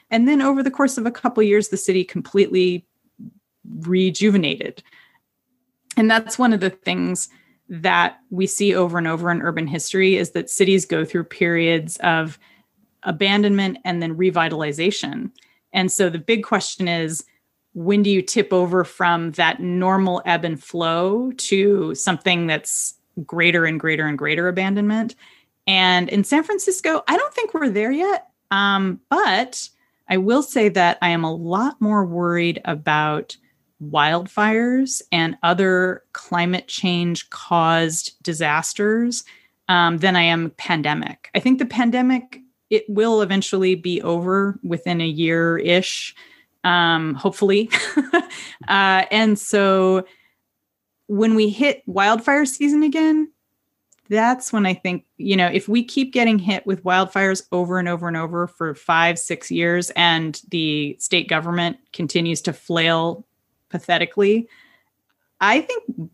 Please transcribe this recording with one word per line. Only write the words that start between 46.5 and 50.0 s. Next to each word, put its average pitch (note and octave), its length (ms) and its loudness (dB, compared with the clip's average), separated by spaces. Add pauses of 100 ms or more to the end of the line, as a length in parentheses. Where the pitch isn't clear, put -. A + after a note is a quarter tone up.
um, E3 500 2
hopefully. G3+ 560 0 (260)
<laughs> C4+ 140 0 (580)
Uh, F#3+ 420 4
and G#3+ 280 2
so F#3+ 640 2 (1040)